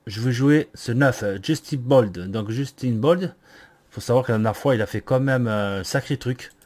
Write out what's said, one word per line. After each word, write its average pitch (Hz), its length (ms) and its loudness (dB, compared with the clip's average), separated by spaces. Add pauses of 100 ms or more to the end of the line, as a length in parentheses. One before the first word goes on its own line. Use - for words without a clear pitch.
je 104 120 -10
vais 123 140 0
jouer 143 400 2
ce - 180 -8
neuf, 127 320 2
euh, 98 180 -2
Justin 147 360 -4
Bold. 110 520 2
Donc, 107 200 -4
Justin 127 460 -4
Bold, 170 380 2 (580)
faut - 100 -12
savoir 127 240 2
que 120 60 -2
la 110 80 2
dernière 107 180 0
fois, 139 160 2
il 110 80 2
a 101 60 -2
fait 107 140 -6
quand 131 180 0
même, 131 280 0
euh, 101 340 -2
un - 20 -6
sacré 139 340 -4
truc. - 340 -8 (140)